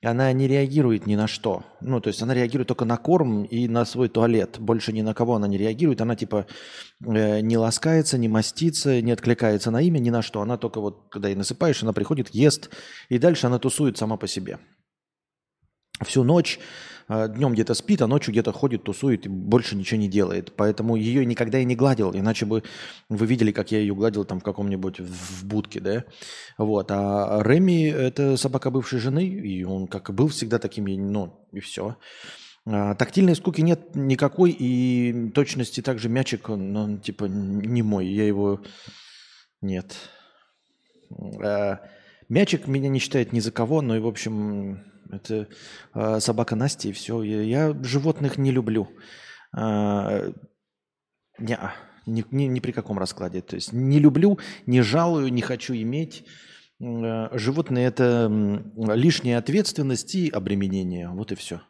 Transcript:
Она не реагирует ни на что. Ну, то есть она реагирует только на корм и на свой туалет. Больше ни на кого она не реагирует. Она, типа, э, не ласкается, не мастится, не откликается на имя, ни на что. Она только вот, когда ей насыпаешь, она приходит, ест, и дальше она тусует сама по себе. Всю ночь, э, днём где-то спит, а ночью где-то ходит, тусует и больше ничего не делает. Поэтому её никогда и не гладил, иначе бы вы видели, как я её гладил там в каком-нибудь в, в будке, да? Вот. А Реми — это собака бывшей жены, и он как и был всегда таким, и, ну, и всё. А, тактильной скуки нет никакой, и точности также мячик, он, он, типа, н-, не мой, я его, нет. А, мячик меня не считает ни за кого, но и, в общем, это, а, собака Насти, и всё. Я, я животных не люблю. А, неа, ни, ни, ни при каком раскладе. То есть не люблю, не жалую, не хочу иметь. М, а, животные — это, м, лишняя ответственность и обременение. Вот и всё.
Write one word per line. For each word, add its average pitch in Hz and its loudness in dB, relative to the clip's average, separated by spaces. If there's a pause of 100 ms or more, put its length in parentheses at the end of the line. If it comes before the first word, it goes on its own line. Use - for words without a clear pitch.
Она 123 2
не 131 2
реагирует 131 2
ни 104 2
на 107 2
что. 95 -4 (180)
Ну, 123 -2
то 101 -4
есть - -4
она 120 -2
реагирует 123 0
только 120 0
на 117 2
корм 135 2
и 117 -2
на 117 2
свой 120 0
туалет. 113 2
Больше 110 0
ни 110 -2
на 110 -2
кого 120 0
она 104 0
не 98 0
реагирует. 113 0
Она, 113 0
типа, 110 -2 (600)
э, 107 2
не 113 2
ласкается, 147 2
не 117 2
мастится, 131 2
не 117 0
откликается 113 2
на 120 2
имя, 165 4
ни 120 2
на 117 0
что. 107 -6
Она 117 -2
только 110 -6
вот, 101 -8
когда 104 -6
ей 98 0
насыпаешь, 123 0
она 110 0
приходит, 107 -2
ест, 135 4 (400)
и 123 2
дальше 165 4
она 123 2
тусует 135 0
сама 110 -2
по 101 -8
себе. 95 -8 (1400)
Всю 131 2
ночь, 165 4 (500)
э, 110 0
днём 123 0
где-то 110 2
спит, 190 2
а 113 4
ночью 127 2
где-то 110 2
ходит, 120 -2
тусует 107 0
и 98 -8
больше 101 2
ничего 101 -2
не 104 2
делает. 92 0
Поэтому 107 0
её 120 0
никогда 120 0
и 127 2
не 123 0
гладил, 113 2
иначе 107 0
бы 110 0 (460)
вы 110 0
видели, 113 4
как - -2
я 107 2
её 101 0
гладил 104 0
там 92 -4
в - -12
каком-нибудь 95 -4
в, 90 -12
в 95 -14
будке, 104 -4
да? 104 -2 (520)
Вот. 107 0
А 101 0
Реми — 165 6
это 135 0
собака 131 -2
бывшей 127 -2
жены, 135 0
и 104 -6
он 95 -4
как 98 -10
и 101 -6
был 131 4
всегда 117 -2
таким, 104 -4
и, 98 -2
ну, 98 -6
и 98 -12
всё. 104 -8 (680)
А, 110 0
тактильной 180 4
скуки 156 -4
нет 160 2
никакой, 143 2
и 123 0
точности 135 0
также 117 -4
мячик, 123 -2
он, 101 -4
он, 104 -4
типа, 104 -6
н-, 98 -4
не 117 0
мой, 101 0
я 104 0
его, 101 2 (1000)
нет. 95 -6 (1500)
А, 101 -2 (480)
мячик 180 2
меня 139 0
не 135 2
считает - 0
ни 117 2
за 113 -2
кого, 131 0
но 117 0
и, - 0
в 110 -2
общем, 104 -6 (280)
это, 107 -6 (460)
а, 110 0
собака 113 0
Насти, 117 -2
и 95 -8
всё. 113 -6
Я, 107 -2
я 139 0
животных 139 -2
не 135 2
люблю. 110 0 (680)
А, 101 0 (1080)
неа, 110 -6 (320)
ни, 113 -4
ни, 135 0
ни 127 -2
при 123 -6
каком 101 -6
раскладе. 92 -6
То - -12
есть - -10
не 135 2
люблю, 151 6 (300)
не 127 6
жалую, 143 2
не 120 0
хочу 123 -6
иметь. 127 -6 (540)
М, 117 -6
а, 113 -4
животные — 127 0
это, 120 4
м, 104 0 (220)
лишняя 123 4
ответственность 139 -2
и 175 0
обременение. 95 -2
Вот 95 -8
и 95 -4
всё. - -12